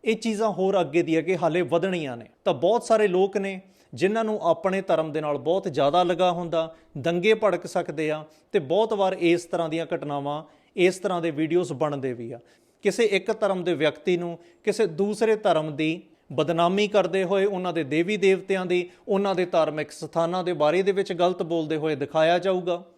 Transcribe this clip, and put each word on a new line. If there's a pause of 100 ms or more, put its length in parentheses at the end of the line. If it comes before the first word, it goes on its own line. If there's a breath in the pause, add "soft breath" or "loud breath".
ਇਹ
ਚੀਜ਼ਾਂ
ਹੋਰ
ਅੱਗੇ
ਦੀ
ਅੱਗੇ
ਹਾਲੇ
ਵਧਣੀਆਂ
ਨੇ। (160)
ਤਾਂ
ਬਹੁਤ
ਸਾਰੇ
ਲੋਕ
ਨੇ (340 soft breath)
ਜਿਨ੍ਹਾਂ
ਨੂੰ
ਆਪਣੇ
ਧਰਮ
ਦੇ
ਨਾਲ
ਬਹੁਤ
ਜ਼ਿਆਦਾ
ਲਗਾ
ਹੁੰਦਾ, (240 loud breath)
ਦੰਗੇ
ਭੜਕ
ਸਕਦੇ
ਆ (280 soft breath)
ਤੇ
ਬਹੁਤ
ਵਾਰ
ਇਸ
ਤਰ੍ਹਾਂ
ਦੀਆਂ
ਘਟਨਾਵਾਂ, (340 soft breath)
ਇਸ
ਤਰ੍ਹਾਂ
ਦੇ
ਵੀਡੀਓਜ਼
ਬਣਦੇ
ਵੀ
ਆ। (440 soft breath)
ਕਿਸੇ
ਇੱਕ
ਧਰਮ
ਦੇ
ਵਿਅਕਤੀ
ਨੂੰ (260 loud breath)
ਕਿਸੇ
ਦੂਸਰੇ
ਧਰਮ
ਦੀ (300 soft breath)
ਬਦਨਾਮੀ
ਕਰਦੇ
ਹੋਏ,
ਉਹਨਾਂ
ਦੇ
ਦੇਵੀ
ਦੇਵਤਿਆਂ
ਦੀ, (200 loud breath)
ਉਹਨਾਂ
ਦੇ
ਧਾਰਮਿਕ
ਸਥਾਨਾਂ
ਦੇ
ਬਾਰੇ
ਦੇ
ਵਿੱਚ
ਗਲਤ
ਬੋਲਦੇ
ਹੋਏ
ਦਿਖਾਇਆ
ਜਾਊਗਾ (160)